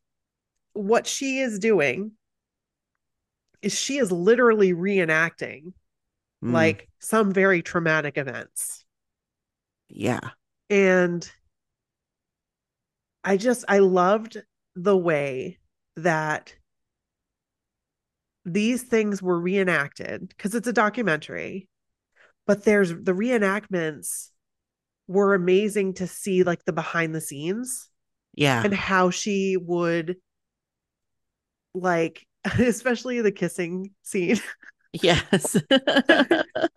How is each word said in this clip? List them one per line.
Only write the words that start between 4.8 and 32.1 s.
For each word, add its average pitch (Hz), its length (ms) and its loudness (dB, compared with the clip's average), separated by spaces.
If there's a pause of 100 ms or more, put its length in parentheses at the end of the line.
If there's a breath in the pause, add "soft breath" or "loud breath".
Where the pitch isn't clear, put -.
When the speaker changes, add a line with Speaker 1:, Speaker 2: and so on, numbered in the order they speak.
Speaker 2:
Mm. 120 80 -2
Speaker 1:
like, 160 380 0 (100)
some 220 320 0
very 190 300 4
traumatic 156 560 -2
events. - 680 -10 (1040)
Speaker 2:
Yeah. - 440 -6 (380)
Speaker 1:
And 185 600 2 (1900)
I 196 140 2
just, 240 320 0
I 202 100 4
loved 196 640 2 (320)
the 190 220 2
way 147 640 -2 (360)
that 156 580 -2 (1900)
these 214 400 0
things 214 380 0
were 180 180 0
reenacted, 175 960 -2
'cause 202 180 -6
it's 233 120 -4
a 240 60 -2
documentary, 185 960 -2 (760 soft breath)
but 202 200 0
there's, 202 240 4
the 180 240 -4
reenactments 196 1160 -4 (760)
were 196 260 2
amazing 190 600 2
to 180 140 -6
see, 185 360 0
like, 170 220 -2
the 175 80 -2
behind 160 420 -4
the 160 60 -8
scenes 180 680 -8 (440)
Speaker 2:
Yeah. 135 320 2
Speaker 1:
and 101 80 0
how 185 360 2
she 190 460 -2
would, 170 600 -2 (1600)
like, 175 600 -2